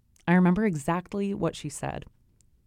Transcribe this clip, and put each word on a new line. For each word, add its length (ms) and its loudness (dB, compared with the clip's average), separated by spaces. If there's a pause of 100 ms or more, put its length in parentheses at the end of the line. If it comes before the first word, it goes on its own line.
(280)
I 60 4
remember 320 6
exactly 680 -2
what 220 -4
she 140 -10
said, 340 -8 (640)